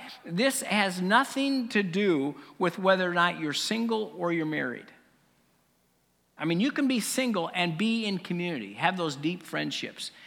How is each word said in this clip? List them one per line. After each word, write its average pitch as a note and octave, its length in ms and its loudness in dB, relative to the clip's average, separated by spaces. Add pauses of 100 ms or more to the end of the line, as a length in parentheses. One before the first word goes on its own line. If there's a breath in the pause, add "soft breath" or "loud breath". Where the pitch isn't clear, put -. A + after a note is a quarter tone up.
(260 loud breath)
this A#3+ 360 0
has F#3+ 400 0
nothing C4 680 2
to G#3 140 4
do E3 520 2 (220 loud breath)
with F3 220 0
whether F#3 300 4
or F3 40 -2
not E3+ 260 2
you're D3+ 140 -2
single A3+ 640 -2
or F3 140 0
you're E3 140 0
married. C3+ 400 -4 (1500)
I D3+ 80 -6
mean, E3+ 140 2
you C4+ 120 2
can C#4 160 0
be B3+ 120 2
single G#3 540 -2
and F3 240 0
be A3+ 280 0
in G3 120 -2
community, E3+ 560 -4
have E3+ 240 0
those D#3+ 180 -2
deep D#3+ 280 -4
friendships. - 680 -6 (160 loud breath)